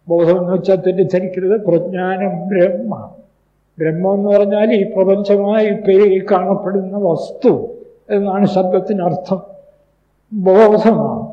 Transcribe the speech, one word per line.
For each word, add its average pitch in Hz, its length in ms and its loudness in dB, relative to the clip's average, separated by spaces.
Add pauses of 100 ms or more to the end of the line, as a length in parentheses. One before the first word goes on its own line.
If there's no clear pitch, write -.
ബോധം 170 300 2
എന്ന് 175 140 -2
വെച്ചാൽ 190 240 0
തെറ്റിദ്ധരിക്കരുത്, 185 880 -2
പ്രജ്ഞാനം 180 840 -4
ബ്രഹ്മ. 196 640 -2 (680)
ബ്രഹ്മം 165 360 -2
എന്ന് 202 240 0
പറഞ്ഞാൽ 208 360 2
ഈ 202 80 2
പ്രപഞ്ചമായി 202 880 2
പെരുകി 190 600 2
കാണപ്പെടുന്ന 190 680 -2
വസ്തു 185 760 0 (360)
എന്നാണ് 202 360 0
ശബ്ദത്തിനർത്ഥം. 185 960 -2 (880)
ബോധമാണ്. 208 1000 2